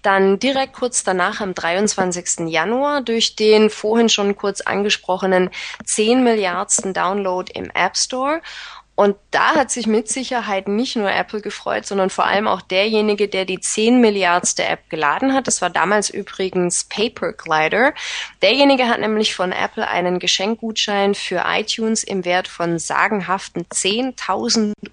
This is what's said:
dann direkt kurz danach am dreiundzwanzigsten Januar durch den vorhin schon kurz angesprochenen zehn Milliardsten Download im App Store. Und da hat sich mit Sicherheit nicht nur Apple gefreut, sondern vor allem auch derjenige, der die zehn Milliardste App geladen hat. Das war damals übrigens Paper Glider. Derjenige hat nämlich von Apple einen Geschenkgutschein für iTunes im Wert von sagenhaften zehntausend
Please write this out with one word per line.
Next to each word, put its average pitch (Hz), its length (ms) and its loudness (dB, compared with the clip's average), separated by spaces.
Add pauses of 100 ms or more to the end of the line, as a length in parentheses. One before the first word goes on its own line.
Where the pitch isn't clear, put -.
dann 196 380 4
direkt 269 320 0
kurz - 320 -4
danach 185 380 -2
am 190 120 -4
dreiundzwanzigsten 175 920 -2
Januar 240 540 0
durch 226 340 -2
den 214 340 6
vorhin 226 380 2
schon 202 300 0
kurz 196 240 -4
angesprochenen 190 880 0 (340)
zehn 240 400 2
Milliardsten 196 720 0
Download 185 580 -2
im - 200 -10
App - 260 0
Store. 277 440 -2 (560)
Und 202 200 4 (140)
da 226 240 4
hat 277 160 2
sich 220 160 -4
mit 220 200 2
Sicherheit 208 640 -4
nicht 233 260 -2
nur 202 160 0
Apple - 300 -2
gefreut, - 440 -6
sondern 190 240 0
vor 185 140 -2
allem 214 240 2
auch 190 140 -2
derjenige, 208 640 0
der 190 160 -2
die 185 160 -6
zehn 233 400 2
Milliardste 190 640 2
App - 260 -4
geladen 160 440 0
hat. 262 140 0
Das - 140 -2
war 180 80 0
damals 190 400 0
übrigens 185 760 -4
Paper 208 480 -4
Glider. 165 600 2 (480)
Derjenige 254 460 6
hat 233 140 0
nämlich 214 340 0
von 185 160 -2
Apple - 340 -4
einen 180 340 -2
Geschenkgutschein 202 920 0
für 180 320 -4
iTunes 214 600 0
im 190 180 -4
Wert 180 240 0
von 170 320 -2
sagenhaften 175 920 -2
zehntausend 220 1080 -2 (180)